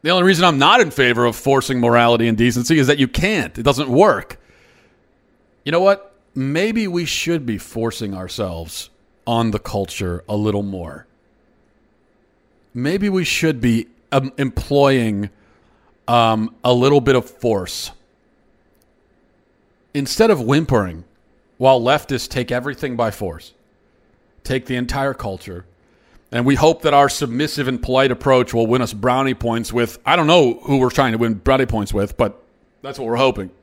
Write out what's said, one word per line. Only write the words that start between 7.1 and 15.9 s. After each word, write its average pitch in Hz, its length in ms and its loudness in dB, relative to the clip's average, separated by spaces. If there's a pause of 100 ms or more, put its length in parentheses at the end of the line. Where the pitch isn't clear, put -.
be 110 100 -4
forcing 110 580 -6
ourselves 90 760 -10 (360)
on 117 240 0
the 104 80 -4
culture 92 680 -6
a 104 80 -4
little 104 260 -2
more. 90 440 -12 (1700)
Maybe 170 340 -2
we 185 160 0
should 151 380 -2
be, 117 240 0 (260)
um, 135 240 0
employing, 131 920 0 (760)